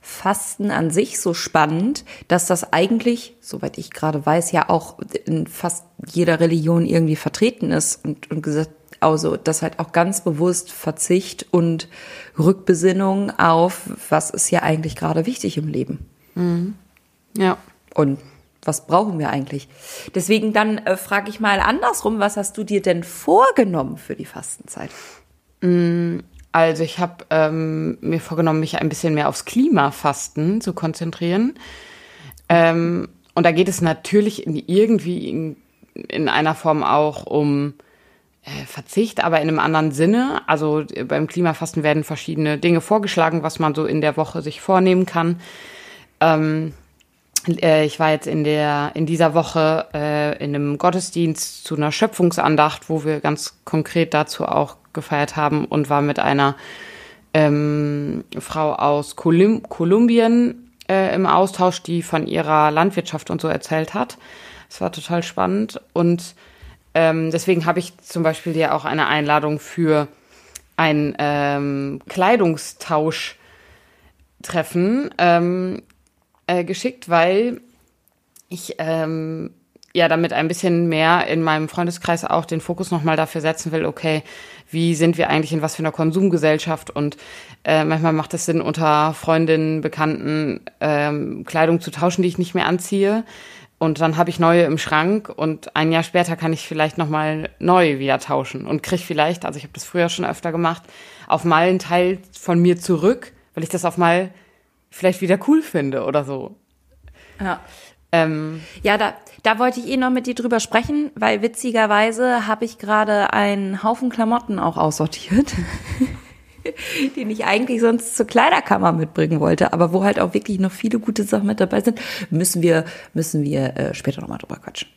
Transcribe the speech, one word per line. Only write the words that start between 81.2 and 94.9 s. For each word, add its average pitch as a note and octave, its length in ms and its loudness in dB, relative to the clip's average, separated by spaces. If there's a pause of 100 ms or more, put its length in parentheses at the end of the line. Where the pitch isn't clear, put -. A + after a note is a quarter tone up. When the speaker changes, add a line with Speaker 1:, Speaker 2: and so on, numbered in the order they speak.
Speaker 2:
in E3 160 0
meinem D#3 260 0
Freundeskreis F3 560 -4
auch D#3+ 200 0
den D#3+ 160 -4
Fokus F3+ 300 -6
nochmal D#3+ 260 0
dafür D#3+ 240 -2
setzen D#3+ 320 -4
will, D#3+ 120 -2
okay, D#3 380 -2 (480)
wie E3 240 2
sind E3 240 2
wir - 100 2
eigentlich, D3+ 240 0
in D#3+ 100 0
was D#3 140 -4
für E3 60 -6
einer D#3 100 -2
Konsumgesellschaft? D#3+ 1000 0
Und, D3 260 -4 (480)
äh, D#3 200 2
manchmal D#3+ 280 2
macht D#3 220 -2
es E3 120 -4
Sinn, E3 140 2
unter D#3 540 2
Freundinnen, D#3+ 680 2
Bekannten, D3+ 800 -2 (200)
ähm, D3 640 -2
Kleidung E3 360 2
zu E3+ 100 -10
tauschen, F3 320 0
die F3+ 60 2
ich F3 100 -6
nicht F3 160 -4
mehr F3+ 120 0
anziehe. G3 580 0 (540)
Und D#3 220 0
dann D#3+ 160 2
habe E3+ 140 2
ich - 80 -8
neue E3+ 240 6
im D#3 160 2
Schrank F3 500 0